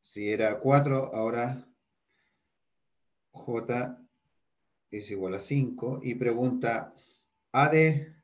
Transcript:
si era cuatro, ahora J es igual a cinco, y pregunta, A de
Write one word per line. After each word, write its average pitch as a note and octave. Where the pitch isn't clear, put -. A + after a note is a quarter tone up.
si G#2
era G#2+
cuatro, C3+
ahora A#2+
J A#2+
es G#2
igual F#2+
a G2
cinco, C3
y B2
pregunta, A#2+
A C#3
de D#3